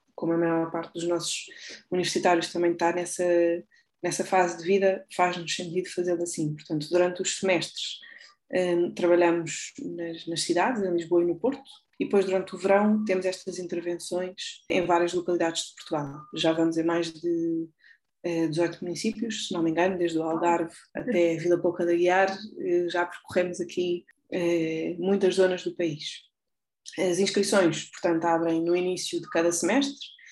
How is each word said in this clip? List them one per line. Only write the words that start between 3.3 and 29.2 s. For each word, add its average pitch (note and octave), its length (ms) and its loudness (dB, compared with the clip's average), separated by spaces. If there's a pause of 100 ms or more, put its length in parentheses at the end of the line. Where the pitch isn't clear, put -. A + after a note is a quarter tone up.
nessa F3+ 240 -2
fase F3 320 2
de E3 60 -10
vida, F#3+ 420 2 (100)
faz-nos F3 400 0
sentido F3+ 340 -4
fazê-lo F3 340 -2
assim. D#3 320 -4
Portanto, D3+ 340 -6
durante F3+ 320 2
os - 180 -4
semestres, - 600 -2 (520)
eh, F3+ 440 2
trabalhamos E3+ 840 2
nas, E3+ 480 -10
nas E3 140 -4
cidades, G3 420 0
em F3+ 100 0
Lisboa F3 300 2
e F3 40 2
no E3+ 120 -2
Porto, - 240 -2 (360)
e - 60 -2
depois G3 200 2
durante F#3+ 280 -2
o F#3+ 40 -10
verão G#3 480 4
temos F#3 200 0
estas F#3 340 -6
intervenções F3 1080 -6
em F#3 160 0
várias F3 280 2
localidades F3 540 -2
de - 80 -20
Portugal. D3 460 -6 (140)
Já D#3+ 160 2
vamos E3 260 2
em D#3+ 60 2
mais E3+ 300 0
de, E3 540 -2 (560)
eh, E3 240 0
dezoito D#3+ 360 -2
municípios, G#3+ 640 -4
se F#3+ 60 -6
não F3 100 -2
me E3 80 2
engano, F3+ 260 2
desde E3+ 200 0
o D#3+ 60 0
Algarve E3 500 0 (200)
até E3 440 2
Vila E3+ 240 2
Pouca F3 240 0
da E3+ 80 2
Guiar, F3+ 360 4 (300)
eh, F3 300 0
já F3 160 0
percorremos F3+ 560 -2
aqui, F3 440 -4 (260)
eh, E3 680 -2
muitas F#3+ 360 2
zonas F#3 280 2
do E3+ 120 -6
país. D#3 480 -4 (760)
As F3 200 0
inscrições, G3 680 2
portanto, E3+ 360 0
abrem E3 360 2
no E3+ 140 2
início F3+ 460 -2